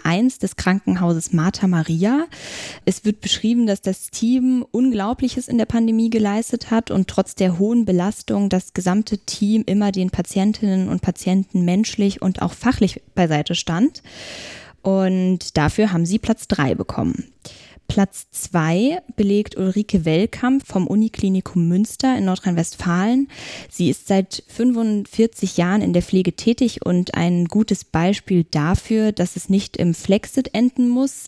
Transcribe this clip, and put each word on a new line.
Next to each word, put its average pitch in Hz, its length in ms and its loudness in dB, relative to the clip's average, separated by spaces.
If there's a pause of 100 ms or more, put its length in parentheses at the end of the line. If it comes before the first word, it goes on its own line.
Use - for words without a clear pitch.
eins 202 360 0
des - 180 -6
Krankenhauses 180 760 0
Martha 180 360 2
Maria. 180 560 2 (600)
Es - 200 -2
wird 214 160 -2
beschrieben, 233 460 0
dass 202 160 -2
das - 280 -6
Team 254 640 0
Unglaubliches 247 760 0
in 240 120 0
der 220 80 2
Pandemie 226 440 2
geleistet 220 600 -2
hat 226 180 0
und 190 160 0
trotz - 300 -2
der 180 240 2
hohen 226 240 2
Belastung 196 640 0
das 185 240 -2
gesamte 196 460 0
Team 214 480 0
immer 202 260 2
den 185 180 -2
Patientinnen 190 760 0
und 180 140 -2
Patienten 185 600 0
menschlich 196 560 0
und 185 220 -2
auch 180 120 -2
fachlich - 460 0 (140)
beiseite 160 400 2
stand. 190 480 0 (800)
Und 185 720 0
dafür 185 360 2
haben 170 140 2
sie 202 120 0
Platz - 300 -2
drei 131 260 0
bekommen. - 520 -4 (640)
Platz - 440 0
zwei 185 680 0 (140)
belegt 202 420 0
Ulrike 190 480 0
Wellkamp 226 640 0
vom 185 220 -2
Uniklinikum 190 800 0
Münster 220 500 0
in 196 60 0
Nordrhein-Westfalen. 185 1040 0 (420)
Sie 175 180 0
ist - 200 -2
seit 196 400 0
fünfundvierzig 226 1080 0
Jahren 185 260 2
in 180 100 0
der 175 100 4
Pflege 185 300 2
tätig - 520 0
und 180 300 0
ein 175 300 2
gutes 208 400 0
Beispiel 175 580 2
dafür, 214 680 0
dass - 240 -2
es - 120 -8
nicht 196 280 0
im 170 180 2
Flexit - 580 0
enden 247 360 2
muss, 262 400 -2